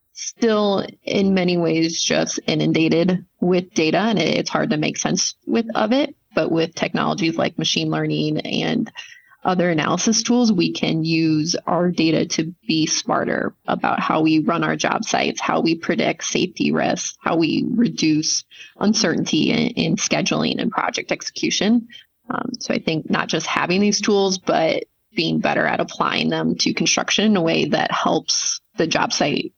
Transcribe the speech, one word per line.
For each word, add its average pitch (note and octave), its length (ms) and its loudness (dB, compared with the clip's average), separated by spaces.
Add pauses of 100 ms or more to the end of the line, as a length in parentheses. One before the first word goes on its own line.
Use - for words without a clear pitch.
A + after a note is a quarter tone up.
(140)
still G#3 760 0 (160)
in G3 300 2
many F3+ 240 2
ways E3 440 0
just D#3+ 460 0
inundated D#3+ 800 2 (160)
with F3+ 320 0
data, D#3+ 240 2
and G#3 200 2
it, D#3+ 200 2
it's - 120 -2
hard D3+ 200 0
to D3+ 80 0
make D3+ 200 -2
sense - 380 -2 (100)
with, A3+ 200 0 (100)
of G#3+ 160 2
it. C#4+ 240 0 (200)
But E3 160 0
with E3 220 0
technologies D#3 600 0
like - 240 -2
machine D#3 300 -2
learning D3+ 500 0
and - 520 -2 (520)
other F3+ 260 2
analysis F3 540 0
tools, A#3+ 280 2
we E3+ 200 2
can D#3+ 320 -2
use D#3+ 520 0 (120)
our F3 240 2
data D#3+ 340 2
to E3 280 -4 (120)
be D#3 200 0
smarter - 680 -2 (140)
about - 320 0
how E3 220 0
we D#3 180 4
run E3 240 0
our D#3 120 0
job D#3 280 -2
sites, - 380 -2
how D#3+ 180 0
we E3 160 2
predict E3 480 -2
safety F3 480 -2
risks, - 500 -2
how F3 140 0
we E3 360 0
reduce D#3+ 720 0 (340)
uncertainty E3 720 2
in, D#3+ 200 2
in E3 260 0
scheduling - 640 0
and - 100 -2
project - 400 -2
execution. G3 760 0 (420)
Um, - 300 -6
so - 140 -4
I - 60 0
think D#3+ 300 -2
not E3+ 180 -2
just D#3+ 180 -2
having E3+ 360 0
these G#3 180 2
tools, G3 380 2
but D#3+ 480 0 (300)
being D#3+ 240 0
better D3+ 280 0
at - 120 0
applying D#3+ 500 -2
them D#3+ 260 0
to - 180 0
construction - 520 0
in G#3+ 120 4
a F3 40 2
way D#3+ 240 0
that D3+ 260 0
helps - 680 -2 (180)
the E3 100 2
job - 260 0
site - 440 -2